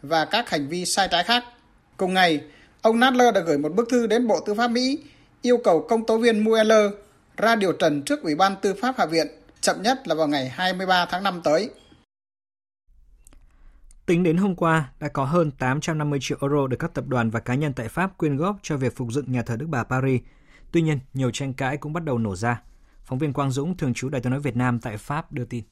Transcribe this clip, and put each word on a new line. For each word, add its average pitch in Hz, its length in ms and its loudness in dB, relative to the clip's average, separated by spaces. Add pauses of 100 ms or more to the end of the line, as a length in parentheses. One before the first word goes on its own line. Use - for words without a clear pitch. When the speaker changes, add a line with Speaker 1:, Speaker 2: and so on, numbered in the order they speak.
Speaker 1:
và 156 240 0
các 220 240 -2
hành 147 180 -2
vi 175 180 -6
sai 190 260 0
trái 180 120 2
khác. 240 200 2 (540)
Cùng 185 160 -2
ngày, 175 280 4 (400)
ông 226 180 4
Nadler 247 360 6
đã 196 60 4
gửi 160 160 0
một 151 180 -2
bức 233 140 0
thư 240 180 2
đến 233 200 2
Bộ 185 180 2
Tư 208 80 -2
pháp 240 140 0
Mỹ, 254 360 -2 (380)
yêu 240 220 4
cầu 170 260 4
công 226 160 0
tố 220 120 2
viên 220 260 2
Mueller 220 480 4 (460)
ra 226 180 2
điều 190 180 0
trần 147 300 0
trước 294 200 -4
Ủy 151 120 -2
ban 190 260 2
Tư 196 200 0
pháp 254 160 -2
Hạ 196 80 2
viện, 165 220 0 (340)
chậm 180 200 0
nhất 254 260 -2
là 160 80 0
vào 156 120 0
ngày 139 220 -2
hai 185 240 -2
mươi 185 140 -6
ba 180 180 4
tháng 180 180 -6
năm 180 200 -2
tới. 170 260 2 (2250)
Speaker 2:
Tính 175 180 2
đến 165 140 2
hôm 190 180 2
qua, 160 440 0
đã 151 80 -8
có 143 160 -4
hơn 156 280 2
tám 131 300 -2
trăm 160 160 -4
năm 151 120 -2
mươi 143 120 0
triệu 143 200 -4
euro 139 260 0
được 127 120 -2
các 170 140 -4
tập 135 140 -6
đoàn 120 220 0
và 113 100 -2
cá 123 160 -2
nhân 147 180 -2
tại 113 140 -8
Pháp 185 300 -4
quyên 147 200 0
góp 190 240 -2
cho 151 160 -4
việc 127 180 -2
phục 123 160 -6
dựng 131 200 -4
nhà 127 100 0
thờ 113 140 -4
Đức 143 140 -6
Bà 127 140 -2
Paris. 131 380 0 (500)
Tuy 170 100 2
nhiên, 151 180 0 (140)
nhiều 131 180 0
tranh 135 220 -6
cãi 131 240 -4
cũng 151 160 -10
bắt 170 100 -6
đầu 135 140 -2
nổ 107 180 -2
ra. 113 260 -2 (420)
Phóng 131 160 -6
viên 147 140 -2
Quang 139 180 0
Dũng, 147 260 -4
thường 127 160 -2
trú 127 160 -6
Đài 127 120 -4
Tiếng 123 100 -2
nói 135 80 -2
Việt 131 160 -4
Nam 123 240 0
tại 110 180 -10
Pháp 147 340 -8
đưa 131 140 -6
tin. 113 260 -10